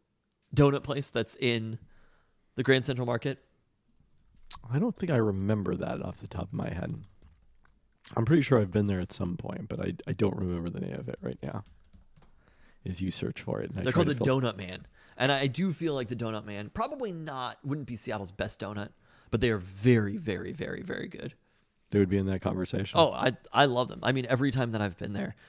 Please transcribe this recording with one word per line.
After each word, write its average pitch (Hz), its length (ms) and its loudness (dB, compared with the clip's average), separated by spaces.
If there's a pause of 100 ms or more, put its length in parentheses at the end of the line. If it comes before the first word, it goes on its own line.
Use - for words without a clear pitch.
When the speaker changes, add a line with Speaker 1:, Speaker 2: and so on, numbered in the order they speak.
(560)
Speaker 1:
donut 139 280 6
place 139 260 -4
that's - 260 -2
in 113 420 0 (760)
the 127 80 -2
Grand 131 220 6
Central 127 200 -2
Market? 120 340 -2 (1300)
Speaker 2:
I 139 80 2
don't 220 160 0
think 170 160 -2
I 135 60 4
remember 101 580 2
that 87 260 -4
off - 200 -8
the 107 60 -12
top - 160 -6
of - 100 -10
my - 180 -4
head. 85 220 -4 (1200)
I'm 117 100 2
pretty 151 160 6
sure 131 180 6
I've 98 120 2
been 101 160 4
there 95 120 2
at 90 140 -4
some 131 240 -2
point, - 320 -8
but - 100 -4
I, - 140 -2 (140)
I - 60 -2
don't 98 240 2
remember 87 320 -2
the 82 120 -6
name - 140 -6
of - 140 -8
it - 120 -8
right - 200 -6
now - 220 -8 (1200)
as 90 160 -6
you 95 100 -2
search - 300 -4
for - 200 -4
it. - 100 -6
And - 80 -6
I 92 40 -2
Speaker 1:
They're 127 100 0
Speaker 2:
try 175 100 6
Speaker 1:
called 151 60 2
Speaker 2:
to 147 40 2
Speaker 1:
the 117 120 0
Speaker 2:
filter. 131 220 4
Speaker 1:
Donut 101 100 -4
Man. 90 280 -10 (320)
And 127 140 2
I 139 160 2
do 165 240 0
feel 160 220 -2
like 127 160 -4
the 127 60 -4
Donut 110 300 -4
Man 104 280 -8
probably 262 380 -4
not, 143 520 -8
wouldn't 139 240 -4
be 123 80 -8
Seattle's 104 360 -6
best 101 280 -6
donut, 104 300 -6 (420)
but 110 100 2
they 123 100 4
are 107 60 2
very, 101 600 4
very, 101 340 -4
very, - 300 -6
very - 260 -6
good. - 260 -12 (580)
Speaker 2:
They 104 80 6
would 95 100 6
be 98 80 4
in 98 80 2
that 95 160 -2
conversation. 92 580 -2
Speaker 1:
Oh, 156 140 8
I, - 200 0 (200)
I 139 120 8
love 123 220 2
them. - 140 -10
I 117 100 2
mean, 131 160 0
every 131 240 2
time 123 200 0
that 110 100 0
I've 98 160 -2
been 101 160 -6
there, 98 220 -6 (140)